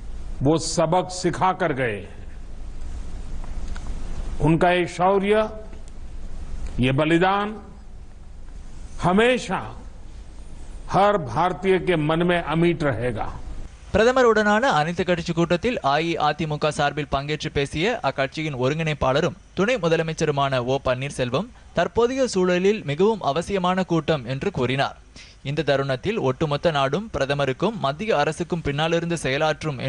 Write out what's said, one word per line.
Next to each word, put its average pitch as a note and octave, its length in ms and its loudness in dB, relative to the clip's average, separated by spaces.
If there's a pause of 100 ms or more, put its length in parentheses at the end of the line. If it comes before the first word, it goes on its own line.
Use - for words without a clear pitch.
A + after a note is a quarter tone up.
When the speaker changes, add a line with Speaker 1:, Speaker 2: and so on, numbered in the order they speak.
(420)
Speaker 1:
वो D3+ 160 4
सबक F3 540 2
सिखा F3+ 420 0
कर F3 200 0
गए। A2 340 -2 (2250)
उनका E3 300 4
ये F3+ 160 2
शौर्य, G3+ 640 2 (1300)
ये B2+ 120 4
बलिदान F#3 640 2 (1500)
हमेशा F#3+ 580 2 (1300)
हर G3+ 280 4
भारतीय F3 640 0
के F3 160 2
मन D#3+ 320 2
में F3 140 2
अमिट E3 420 2
रहेगा। A2+ 480 -2 (640)
Speaker 2:
பிரதமருடனான A3+ 840 6
அனைத்து E3+ 300 0
கட்சி E3+ 300 0
கூட்டத்தில் F3 380 2 (100)
அ C#3 200 4
இ E3+ 80 0 (140)
அ - 100 4
தி E3 140 -2
மு D3 100 -2
க D#3 160 2
சார்பில் C#3+ 380 0
பங்கேற்று D3 420 -4
பேசிய D3+ 340 0 (160)
அக்கட்சியின் C#3 560 -2
ஒருங்கிணைப்பாளரும் D3+ 720 2 (220)
துணை G#3+ 260 2
முதலமைச்சருமான D#3 800 0 (100)
ஓ C3+ 40 4 (120)
பன்னீர்செல்வம், C3 640 -2 (280)
தற்போதைய A#3+ 460 2 (100)
சூழலில் F#3 460 4 (100)
மிகவும் F#3+ 320 2 (100)
அவசியமான F#3 600 0
கூட்டம் D#3 320 2 (100)
என்று C3+ 240 -2
கூறினார். B2+ 400 0 (520)
இந்த D3 200 -2
தருணத்தில் C#3 500 0 (100)
ஒட்டுமொத்த D3+ 480 0
நாடும் C#3 280 0 (120)
பிரதமருக்கும் C#3 680 0
மத்திய F#3 360 0
அரசுக்கும் E3 480 -2
பின்னாலிருந்து E3 560 0
செயலாற்றும் C#3+ 640 0